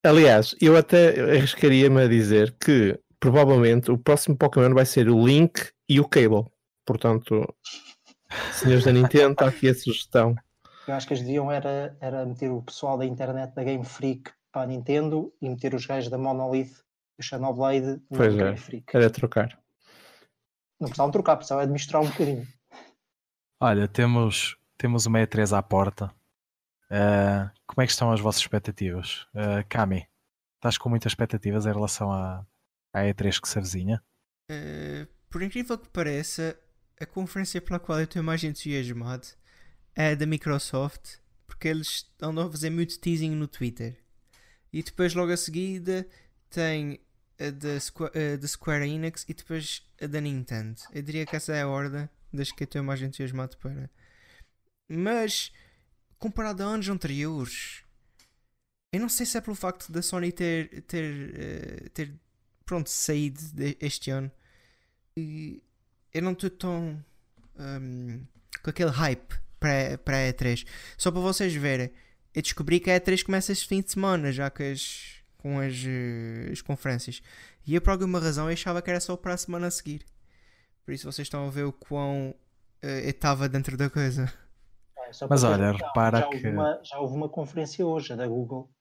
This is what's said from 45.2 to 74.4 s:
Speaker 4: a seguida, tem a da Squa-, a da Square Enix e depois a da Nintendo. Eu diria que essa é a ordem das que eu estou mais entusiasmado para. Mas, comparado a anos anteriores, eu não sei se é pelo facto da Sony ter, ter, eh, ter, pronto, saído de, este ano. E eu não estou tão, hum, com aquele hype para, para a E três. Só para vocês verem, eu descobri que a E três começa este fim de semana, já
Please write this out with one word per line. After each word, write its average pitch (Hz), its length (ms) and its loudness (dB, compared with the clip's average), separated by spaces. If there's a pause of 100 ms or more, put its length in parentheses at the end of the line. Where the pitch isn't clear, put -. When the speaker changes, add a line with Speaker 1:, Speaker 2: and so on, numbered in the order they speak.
Speaker 4:
a 175 60 0
seguida, 185 720 -6 (400)
tem 156 500 -6 (400)
a 147 120 -8
da 143 260 -8
Squa-, - 380 -8
a 147 240 -2
da 143 100 -8
Square 147 400 -4
Enix 160 400 -8
e 156 60 -10
depois - 520 -10 (140)
a 147 60 -8
da 147 120 -6
Nintendo. 123 600 -8 (140)
Eu 143 80 -10
diria 151 240 -8
que 160 100 -8
essa 156 160 -8
é 151 80 -2
a 143 80 -4
ordem 139 400 -6 (240)
das 139 180 -6
que - 120 -12
eu - 20 -6
estou 143 180 -8
mais 135 200 -6
entusiasmado 131 560 -10
para. 135 320 -12 (960)
Mas, 208 640 -4 (680)
comparado 208 440 -6
a 202 40 -4
anos 208 220 -6
anteriores, 147 960 -8 (1080)
eu 185 100 -4
não 233 100 -6
sei 240 160 -4
se - 100 -6
é 214 60 -6
pelo 208 140 -10
facto 185 360 -10
da 170 80 -6
Sony 180 320 -6
ter, 165 520 -6
ter, 147 500 -10
eh, - 580 -14
ter, 147 220 -12 (500)
pronto, 165 240 -6
saído 147 520 -4 (120)
de, 143 260 -6
este 143 320 -8
ano. 135 200 -6 (840)
E 156 480 -12 (520)
eu 165 80 -4
não 185 100 -2
estou 185 160 -6
tão, 170 560 -8 (540)
hum, 127 680 -12 (380)
com 156 80 -6
aquele 165 200 0
hype 135 440 -4 (260)
para, 135 380 -2
para 135 180 -4
a 131 120 0
E 127 40 -2
três. 120 320 -4 (320)
Só - 140 -2
para 180 100 -4
vocês 185 340 -2
verem, 131 360 -4 (440)
eu 151 80 -4
descobri 165 380 0
que 185 100 -2
a 180 60 4
E 175 40 4
três 185 220 0
começa 190 300 -2
este - 160 -6
fim 196 140 -2
de - 100 -8
semana, 180 400 -2
já 139 180 -4